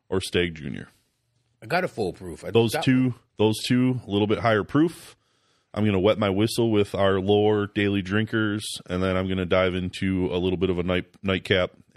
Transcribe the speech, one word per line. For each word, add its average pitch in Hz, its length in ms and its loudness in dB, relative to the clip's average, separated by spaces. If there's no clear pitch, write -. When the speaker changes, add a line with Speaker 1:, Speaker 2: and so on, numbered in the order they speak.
Speaker 1:
or 95 120 -2
Stag 87 340 -2
Junior. 65 340 -12
Speaker 2:
I 107 40 -16
got 170 180 -2
a 156 40 -2
Full 92 240 -4
Proof. 87 320 -14
I 90 60 -10
Speaker 1:
Those 113 240 4
Speaker 2:
got 156 100 0
Speaker 1:
two, 131 180 4
Speaker 2:
one. 127 120 0
Speaker 1:
those 107 180 4
two, 127 400 2
a - 40 -12
little 101 180 2
bit 107 100 0
higher 110 240 2
proof. - 540 -2
I'm 104 100 -2
gonna 98 140 2
wet 95 200 2
my 104 120 0
whistle 113 400 0
with 104 240 0
our 98 240 2
lower 104 480 2
daily 101 360 0
drinkers, 107 640 -2
and 90 140 -2
then 92 140 0
I'm 95 120 -2
gonna 92 180 -4
dive 92 280 2
into 90 580 -2
a 90 60 -2
little 92 200 -2
bit 92 120 0
of 87 80 -2
a 90 60 -2
night, 90 220 -2
nightcap 92 500 0